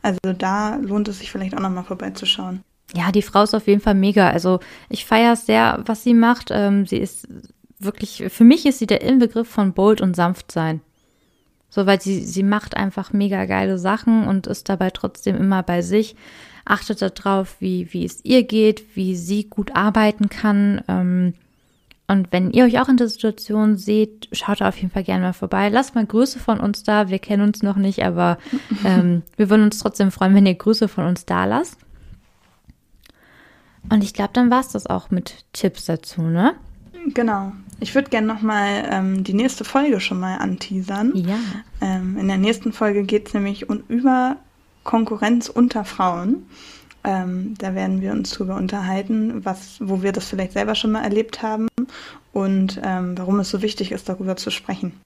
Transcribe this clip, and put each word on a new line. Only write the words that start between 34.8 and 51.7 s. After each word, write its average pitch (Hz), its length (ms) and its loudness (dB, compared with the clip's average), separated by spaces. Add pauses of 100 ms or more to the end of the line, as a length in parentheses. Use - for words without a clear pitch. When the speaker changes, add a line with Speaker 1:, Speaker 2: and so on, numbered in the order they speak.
Speaker 2:
auch - 240 -4
mit - 420 -6
Tipps - 340 -4
dazu, 165 360 -6
ne? 175 320 2 (600)
Speaker 1:
Genau. 202 380 -2 (280)
Ich - 140 -8
würd 277 160 2
gern 220 160 0
noch 220 160 -4
mal, 202 480 0
ähm, 190 340 0
die 190 80 -4
nächste 226 320 0
Folge 269 360 0
schon 185 200 -4
mal 185 160 -4
anteasern. 196 800 -4
Speaker 2:
Ja. 185 200 -2 (440)
Speaker 1:
Ähm, 190 380 -4
in 190 100 -2
der 196 80 0
nächsten 220 360 0
Folge 202 320 0
geht's 208 280 -2
nämlich 202 380 -4
un-, 208 180 -4
über 254 480 2 (480)
Konkurrenz 226 640 0
unter 240 360 2
Frauen. 185 600 -2 (560)
Ähm, 190 540 -4
da 190 180 -6
werden 190 280 -2
wir 196 100 -4
uns 196 180 -4
drüber 190 260 -6
unterhalten, 196 880 -4
was, 190 340 -10
wo 190 220 -4
wir 196 100 0
das 233 160 -6
vielleicht 190 240 -6
selber 214 220 -4
schon 214 180 -2
mal 220 100 -2
erlebt 220 380 -4
haben 220 280 -4 (680)